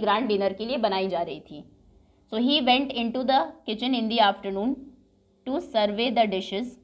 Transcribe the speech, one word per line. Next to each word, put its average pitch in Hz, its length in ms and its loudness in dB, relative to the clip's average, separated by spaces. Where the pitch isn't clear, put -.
ग्रैंड 220 260 2
डिनर 196 260 0
के 214 120 -8
लिए 262 120 -4
बनाई 190 300 0
जा 175 140 -2
रही 156 180 -6
थी। - 240 -16
So 220 120 -4
he 285 240 4
went 262 340 4
into 233 300 -4
the 269 100 4
kitchen 240 320 -2
in 226 120 -2
the 233 180 0
afternoon 202 480 -2
to 262 180 -2
survey 208 420 0
the 220 120 6
dishes। 190 400 -4